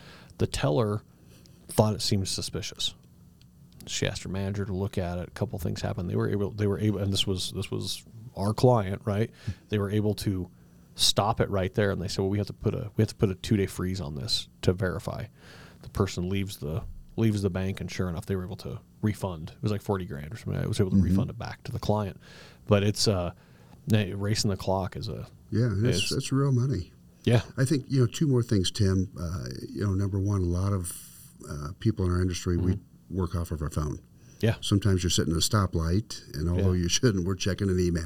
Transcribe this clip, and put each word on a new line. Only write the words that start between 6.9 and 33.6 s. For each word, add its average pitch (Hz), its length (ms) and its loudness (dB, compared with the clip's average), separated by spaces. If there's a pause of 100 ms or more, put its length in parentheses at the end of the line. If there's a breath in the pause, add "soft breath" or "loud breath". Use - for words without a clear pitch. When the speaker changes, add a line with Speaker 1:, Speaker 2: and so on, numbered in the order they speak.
Speaker 1:
and 98 140 0
this 92 140 0
was, 92 260 -2
this - 180 -6
was 101 340 -6 (320)
our 101 160 0
client, 110 520 4
right? 107 260 0 (400 loud breath)
They 107 80 2
were 98 120 0
able 104 260 2
to 92 320 -2 (460 soft breath)
stop - 460 2
it - 100 2
right 95 240 0
there, 101 160 4
and 92 100 -2
they 87 80 -4
said, - 140 -4
"Well, 95 80 2
we 104 80 0
have 101 100 0
to - 40 -10
put 101 220 -2
a, 90 220 -6
we 113 60 4
have 110 60 4
to - 60 -8
put 104 160 2
a 92 40 -2
two-day 98 320 2
freeze 92 340 -4
on 78 140 -6
this - 340 -4 (140)
to 98 100 4
verify." 90 520 -4 (580 loud breath)
The - 60 -14
person 92 400 -2
leaves 98 300 -4
the, 78 240 -4 (340)
leaves 110 260 2
the 98 80 2
bank, 92 300 -4
and 87 100 -8
sure 92 180 -4
enough, 85 180 -6
they 98 100 -2
were 92 80 -4
able 87 120 -10
to - 220 -10 (240)
refund. 95 540 -2
It - 60 -12
was, 107 100 0
like, 101 100 -4
forty 95 220 -2
grand 73 280 -10
or 113 40 -10
something. 95 260 -4
I 90 40 -2
was - 120 -2
able 95 120 4
to - 60 4
Speaker 2:
Mm-hmm. 95 100 6
Speaker 1:
refund 95 240 2
it - 80 -12
back - 260 -10
to - 80 -10
the 123 60 -4
client. 104 400 0 (480 loud breath)
But 101 180 6
it's, 104 240 2
uh, 90 240 0 (580 loud breath)
na-, 107 240 2
racing 101 360 0
the 95 80 0
clock 95 380 -2
is 71 120 -8
a - 180 -8 (240)
Speaker 2:
Yeah, 113 140 2
and 104 220 2
it's, 120 160 2
Speaker 1:
it's - 100 -2
Speaker 2:
it's - 200 -2
real 139 200 2
money. 120 400 0 (320)
Speaker 1:
Yeah. 113 160 6 (160)
Speaker 2:
I 131 80 2
think, - 240 0
you 135 120 2
know, 120 60 6
two - 200 0
more 127 160 4
things, 98 280 4
Tim. 95 480 2
Uh, 82 260 -6 (260)
you - 140 -4
know, 101 100 2
number 98 260 0
one, 98 220 2
a - 20 2
lot 90 300 2
of, 90 180 -4 (580)
uh, 73 180 -8 (120)
people 107 240 2
in 90 80 2
our 87 80 2
industry, 90 380 0
we 90 140 4
Speaker 1:
Mm-hmm. - 440 -6
Speaker 2:
work 90 180 0
off 85 160 -2
of 78 120 -4